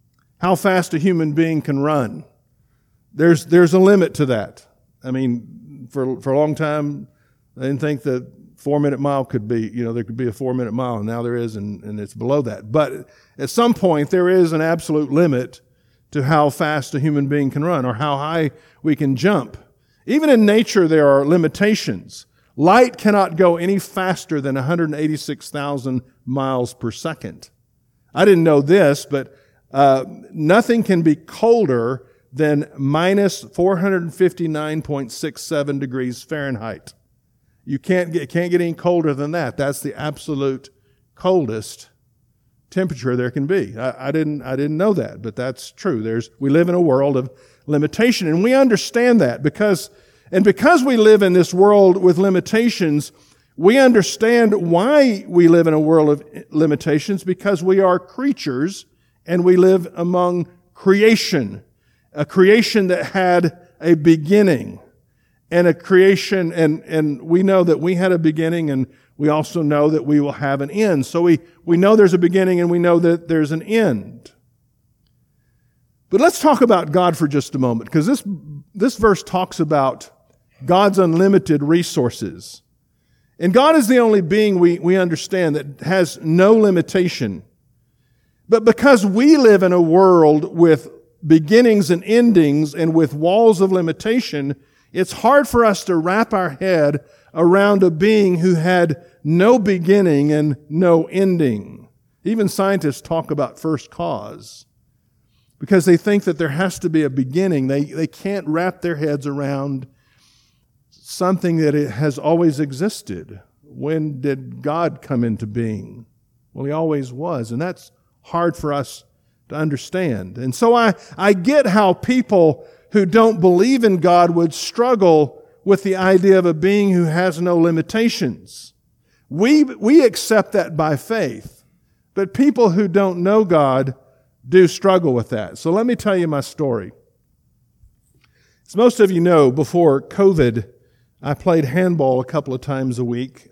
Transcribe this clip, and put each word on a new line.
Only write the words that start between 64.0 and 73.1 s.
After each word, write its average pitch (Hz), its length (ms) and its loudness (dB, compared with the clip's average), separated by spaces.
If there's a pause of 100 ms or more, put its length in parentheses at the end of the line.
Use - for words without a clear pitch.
And 175 140 2
a 165 60 2
creation, 185 800 2
and, 160 320 -2
and 151 380 -4
we 170 200 0
know 190 220 2
that 151 160 0
we 180 140 -2
had 185 180 0
a 180 40 0
beginning, 160 540 -2
and 131 160 -2 (300)
we 147 100 -2
also 151 340 -2
know 147 280 2
that 156 160 -2
we 147 160 2
will 143 100 -4
have 139 300 -4
an 139 100 -8
end. 180 340 0
So 170 180 -4
we, 170 160 4 (260)
we 170 100 0
know 196 220 4
there's 190 160 6
a 185 40 2
beginning, 180 440 2
and 175 100 0
we 175 80 0
know 175 200 2
that 170 280 0